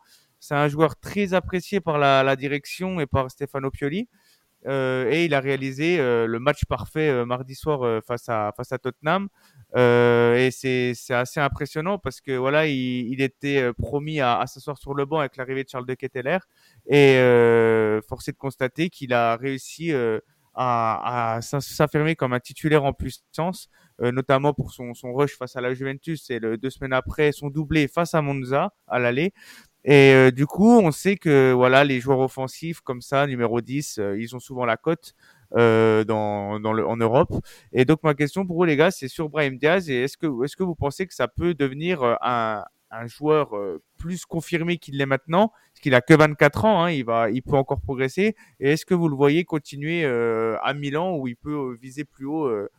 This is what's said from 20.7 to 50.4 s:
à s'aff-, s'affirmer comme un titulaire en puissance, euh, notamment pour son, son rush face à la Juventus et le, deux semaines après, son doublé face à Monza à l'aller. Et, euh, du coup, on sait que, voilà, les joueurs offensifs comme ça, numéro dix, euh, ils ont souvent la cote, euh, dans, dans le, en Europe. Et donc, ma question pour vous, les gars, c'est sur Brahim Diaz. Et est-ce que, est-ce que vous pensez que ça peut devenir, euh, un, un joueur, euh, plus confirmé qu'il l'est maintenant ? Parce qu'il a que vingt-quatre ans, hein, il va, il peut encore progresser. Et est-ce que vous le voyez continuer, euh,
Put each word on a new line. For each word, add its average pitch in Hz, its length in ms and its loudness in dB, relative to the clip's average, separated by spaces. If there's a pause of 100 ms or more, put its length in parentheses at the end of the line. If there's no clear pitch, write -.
à 117 40 -6
s'aff-, 131 240 -6
s'affirmer 156 520 -2
comme 127 160 -2
un - 80 -2
titulaire 147 440 0
en 135 80 0
puissance, - 760 -10 (340)
euh, 123 80 0
notamment 135 440 0
pour - 180 -8
son, 120 200 -14
son 123 220 -12
rush 139 220 0
face - 180 -12
à 127 60 -8
la 123 120 -2
Juventus 135 580 -10
et 120 100 -4
le, 113 180 -4
deux 131 120 -6
semaines 131 220 -8
après, 147 380 0
son 143 180 -8
doublé 147 380 -2
face 165 280 -4
à 160 80 2
Monza 139 500 -2 (160)
à 120 100 -2
l'aller. 123 340 0 (520)
Et, 139 280 10
euh, 131 200 8
du 131 120 0
coup, 220 360 6
on 170 100 4
sait 196 260 -2
que, 135 360 4
voilà, 127 320 6
les 131 160 0
joueurs 131 180 0
offensifs 131 600 -6
comme 123 200 -10
ça, 143 260 -2
numéro 120 340 0
dix, 127 380 -8
euh, 101 220 -4
ils 117 140 -12
ont 123 60 -12
souvent 127 240 -8
la 113 120 0
cote, - 380 -6 (420)
euh, 113 480 4
dans, 104 560 -4
dans 110 120 -2
le, 110 140 -2
en 113 100 -2
Europe. 117 360 2 (400)
Et 127 120 4
donc, 151 180 2
ma 151 120 2
question 147 300 -4
pour 180 120 -6
vous, 180 80 2
les 156 120 2
gars, 165 140 4
c'est 135 180 -10
sur 156 220 -8
Brahim 143 260 -2
Diaz. 160 320 2
Et 123 140 -2
est-ce 139 160 -6
que, 135 260 -2
est-ce 147 120 -8
que 190 80 -4
vous 175 100 -4
pensez 143 320 -6
que - 80 -20
ça 123 140 -4
peut 170 260 -4
devenir, 143 480 -4
euh, 117 180 2
un, 113 440 -2 (260)
un 117 160 -12
joueur, 143 500 -2
euh, 95 240 -6 (160)
plus 170 300 -10
confirmé 165 520 -4
qu'il 139 200 -12
l'est 139 80 0
maintenant ? 160 460 0 (200)
Parce - 80 -20
qu'il 135 140 2
a 123 80 8
que - 100 8
vingt-quatre 151 540 6
ans, 202 160 4
hein, 175 80 0
il 139 140 -2
va, 117 260 0
il 127 100 -2
peut 143 160 -2
encore 135 240 0
progresser. 139 540 -2 (260)
Et 139 120 2
est-ce 156 120 -2
que - 100 0
vous 170 140 2
le 139 80 -2
voyez 143 280 4
continuer, 156 600 -6
euh, 113 580 0